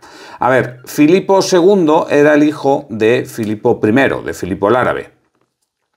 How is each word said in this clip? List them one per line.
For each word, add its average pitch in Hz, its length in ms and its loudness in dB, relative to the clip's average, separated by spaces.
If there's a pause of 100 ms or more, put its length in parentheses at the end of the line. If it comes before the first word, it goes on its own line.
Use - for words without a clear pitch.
(400)
A 120 100 0
ver, 127 360 -2
Filipo 185 580 2
segundo 175 680 2
era 147 240 4
el 147 80 4
hijo 147 480 -2
de 113 360 0
Filipo 110 540 -4
primero, 107 440 0
de 76 100 -8
Filipo 87 360 -4
el 117 60 2
Árabe. 90 360 -4 (840)